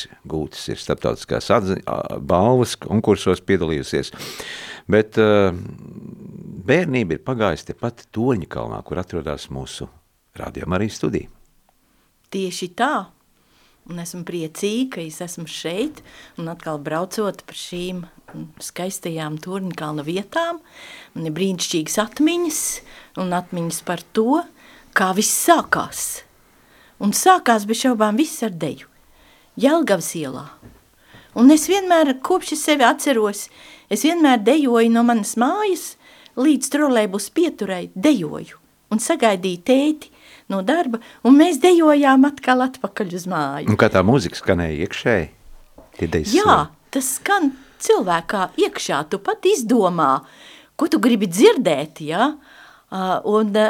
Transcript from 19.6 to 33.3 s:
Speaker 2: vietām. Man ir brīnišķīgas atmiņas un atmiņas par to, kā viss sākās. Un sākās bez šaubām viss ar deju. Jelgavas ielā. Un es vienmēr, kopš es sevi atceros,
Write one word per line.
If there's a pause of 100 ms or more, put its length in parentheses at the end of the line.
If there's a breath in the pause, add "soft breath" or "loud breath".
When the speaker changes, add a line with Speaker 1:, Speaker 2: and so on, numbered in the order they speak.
Speaker 2:
vietām. (560 loud breath)
Man
ir
brīnišķīgas
atmiņas (580 loud breath)
un
atmiņas
par
to, (500 soft breath)
kā
viss
sākās. (800 soft breath)
Un
sākās
bez
šaubām
viss
ar
deju. (720 soft breath)
Jelgavas
ielā. (960 soft breath)
Un
es
vienmēr,
kopš
es
sevi
atceros, (420 loud breath)